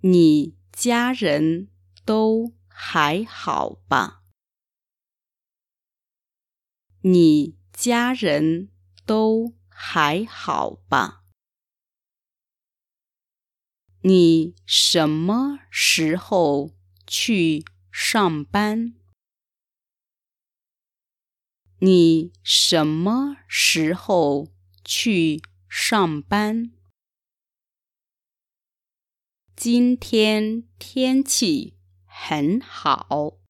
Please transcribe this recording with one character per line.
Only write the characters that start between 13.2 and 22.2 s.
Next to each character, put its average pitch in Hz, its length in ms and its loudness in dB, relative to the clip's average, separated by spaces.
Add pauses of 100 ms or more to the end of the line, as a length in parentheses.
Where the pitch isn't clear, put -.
你 170 540 4 (100)
什 - 440 0
么 220 500 -2 (100)
时 - 460 0
候 156 580 -2 (320)
去 165 600 -2 (260)
上 170 540 -2
班？ 214 480 -4 (2750)
你 170 520 4 (120)